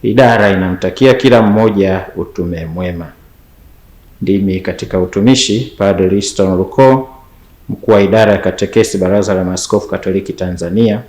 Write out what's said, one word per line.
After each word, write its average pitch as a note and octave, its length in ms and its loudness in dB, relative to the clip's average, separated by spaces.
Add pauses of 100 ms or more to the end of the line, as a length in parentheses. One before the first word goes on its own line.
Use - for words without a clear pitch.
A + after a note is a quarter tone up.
Idara A2+ 480 4
inamtakia F#2 640 2
kila A#2+ 280 4
mmoja G2+ 640 0 (100)
utume F2 500 -8
mwema. E2+ 460 -8 (1080)
Ndimi F#2+ 380 0
katika - 400 -6
utumishi, G#2+ 800 0
Padre F#2+ 300 2
Liston G2 480 -2
Luko, C3+ 520 2 (600)
mkuu - 240 -2
wa G2+ 100 6
idara G#2+ 300 4
ya G2 60 0
katekesi, G2 600 -2
Baraza G2 360 0
la F#2 100 -2
Maaskofu F#2 440 -4
Katoliki F#2+ 440 -4
Tanzania F#2+ 760 -2